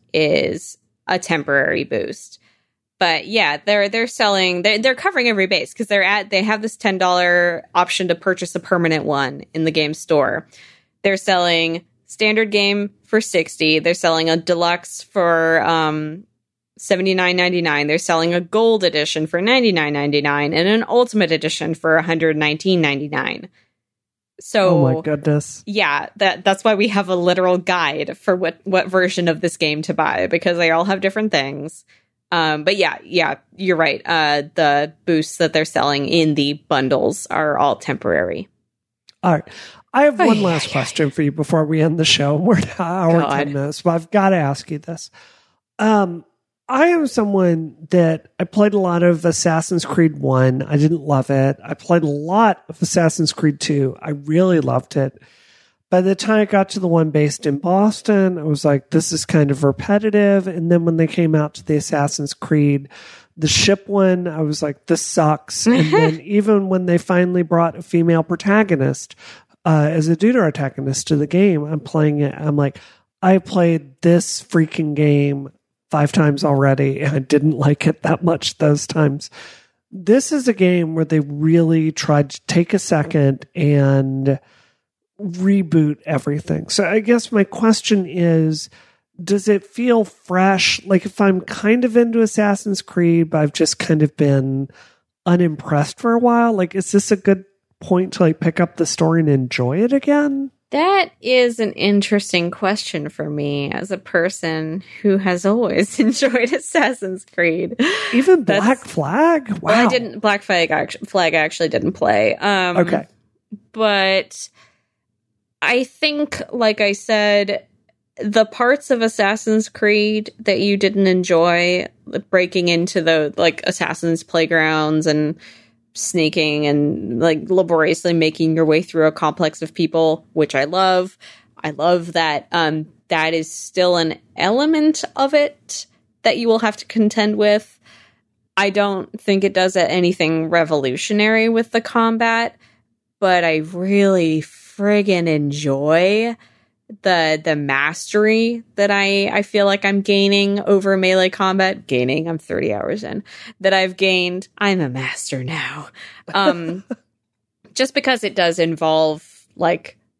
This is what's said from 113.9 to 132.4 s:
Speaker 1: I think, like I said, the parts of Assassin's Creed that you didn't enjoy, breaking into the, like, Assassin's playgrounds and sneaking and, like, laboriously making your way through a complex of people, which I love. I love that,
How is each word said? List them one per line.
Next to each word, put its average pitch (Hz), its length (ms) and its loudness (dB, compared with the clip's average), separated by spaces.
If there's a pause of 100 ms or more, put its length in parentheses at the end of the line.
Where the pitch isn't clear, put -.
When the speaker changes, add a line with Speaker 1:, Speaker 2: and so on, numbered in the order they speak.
Speaker 1:
I 247 220 0
think, 294 560 -4 (120)
like 220 280 0
I 202 120 2
said, 208 760 -2 (500)
the 214 300 2
parts 240 440 -2
of 240 120 2
Assassin's 220 640 0
Creed 214 640 0 (100)
that 202 200 0
you 202 160 2
didn't 196 300 2
enjoy, 180 800 2 (440)
breaking 180 380 0
into 175 340 0
the, 160 340 0
like, 165 300 0
Assassin's 165 560 -4
playgrounds 156 840 0
and 151 300 -2 (580)
sneaking 151 720 -2
and, 143 540 -2
like, 160 280 0
laboriously 170 640 0
making 160 440 0
your 165 80 2
way 156 180 2
through 160 240 0
a 156 60 2
complex 156 500 -4
of 156 120 -10
people, 160 580 0
which 151 220 -2
I 139 100 0
love. 185 540 0 (440)
I 156 80 -4
love 170 420 -2
that, 160 400 -2